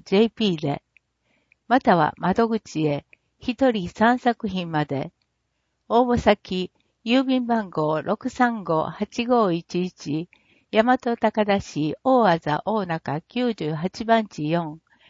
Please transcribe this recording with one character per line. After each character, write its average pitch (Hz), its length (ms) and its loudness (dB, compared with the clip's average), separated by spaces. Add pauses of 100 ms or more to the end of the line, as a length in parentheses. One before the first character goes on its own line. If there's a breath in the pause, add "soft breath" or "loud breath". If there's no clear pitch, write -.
ジ 190 100 -2
ェ 208 120 6
ー - 20 0
ピ 214 220 0
ー 160 100 -4
で。 143 200 -4 (840)
ま 247 120 4
た 214 160 4
は 156 220 4
窓 196 320 0
口 214 340 -4
へ、 143 220 -2 (340)
一 254 320 0
人 196 160 -2
三 233 320 2
作 233 300 -2
品 180 240 -6
ま 151 100 2
で。 147 300 -6 (760)
応 233 160 4
募 240 140 0
先、 196 520 0 (360)
郵 247 180 2
便 254 240 0
番 226 220 -2
号 156 320 -2
六 214 280 -4
三 233 360 -2
五 160 180 0
八 - 420 -6
五 233 280 2
一 175 320 -4
一、 160 420 -6 (420 soft breath)
大 214 140 4
和 254 140 2
高 220 480 -2
田 202 160 0
市 151 420 -4
大 220 360 4
字 160 100 -6 (160)
大 208 200 -2
中 160 360 -6
九 240 320 -4
十 156 200 -6
八 165 300 -6
番 220 240 2
地 151 220 -6
四、 160 320 -4 (280 soft breath)